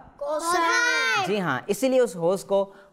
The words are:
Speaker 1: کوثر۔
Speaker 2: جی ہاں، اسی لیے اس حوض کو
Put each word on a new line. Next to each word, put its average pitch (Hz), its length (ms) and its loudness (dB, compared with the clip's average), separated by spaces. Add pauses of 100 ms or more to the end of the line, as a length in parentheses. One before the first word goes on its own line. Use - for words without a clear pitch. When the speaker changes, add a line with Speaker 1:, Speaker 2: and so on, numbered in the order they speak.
(160)
Speaker 1:
کوثر۔ 359 1080 0
Speaker 2:
جی 208 140 -2
ہاں، 143 260 -2
اسی 202 220 0
لیے 254 120 4
اس 233 160 0
حوض 180 280 0
کو 196 260 0 (220)